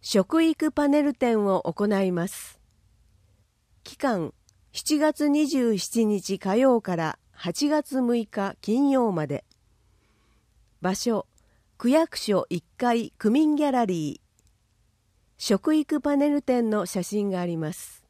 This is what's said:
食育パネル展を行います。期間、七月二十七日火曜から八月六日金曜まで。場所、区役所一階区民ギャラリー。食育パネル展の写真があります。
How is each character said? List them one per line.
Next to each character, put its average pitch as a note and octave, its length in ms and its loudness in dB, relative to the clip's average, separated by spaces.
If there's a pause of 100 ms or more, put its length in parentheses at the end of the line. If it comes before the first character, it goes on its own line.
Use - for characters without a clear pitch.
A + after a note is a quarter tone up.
食 D#4+ 420 2
育 D#4 280 0
パ D4 160 0
ネ D4 140 4
ル C#4 120 0
展 A3+ 320 0
を F#3+ 180 0
行 G3+ 240 -2
い G3 240 0
ま F3 160 -2
す。 - 320 -16 (1200)
期 - 140 -20
間、 G3+ 360 -2 (380)
七 - 280 -2
月 D4 280 2
二 D4 200 2
十 A#3+ 300 2
七 A3+ 280 0
日 G3+ 320 -2
火 F#3+ 200 -2
曜 B3+ 220 4
か F#3 160 -6
ら D#3+ 240 -4 (120)
八 - 380 -4
月 D4 320 -2
六 A#3+ 260 0
日 G3 340 -6
金 C4 280 2
曜 B3+ 220 2
ま D#3+ 140 -2
で。 C#3 180 -8 (1400)
場 F#3 140 -2
所、 A3+ 300 -2 (520)
区 A#3+ 120 0
役 D#4+ 280 2
所 G3 320 0
一 F3 140 -4 (140)
階 A#3+ 400 0
区 G#3+ 140 2
民 D4+ 240 4
ギ D4 80 0
ャ C#4+ 80 0
ラ B3 140 2
リ E3 300 -4
ー。 - 40 -20 (1160)
食 D4+ 380 0
育 D4+ 260 0
パ C#4+ 160 0
ネ C#4+ 120 2
ル C#4+ 120 0
展 A#3+ 280 0
の G#3+ 160 0
写 F3+ 180 -6
真 G3+ 260 -4
が F#3 100 -4
あ F3 60 -4
り E3+ 100 -4
ま D#3+ 160 -6
す。 - 380 -16